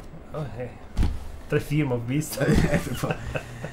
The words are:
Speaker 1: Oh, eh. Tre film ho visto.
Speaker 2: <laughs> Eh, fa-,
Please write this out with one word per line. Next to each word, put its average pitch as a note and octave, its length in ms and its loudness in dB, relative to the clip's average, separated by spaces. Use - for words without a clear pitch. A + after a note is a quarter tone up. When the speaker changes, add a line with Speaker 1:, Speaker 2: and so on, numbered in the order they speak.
Speaker 1:
Oh, D3 120 -6
eh. B2 140 -6
Tre D3 140 4
film C#3+ 320 2
ho A#2+ 120 2
visto. C#3+ 380 -2
Speaker 2:
<laughs> - 20 4
Eh, D3+ 340 6
fa-, - 380 -2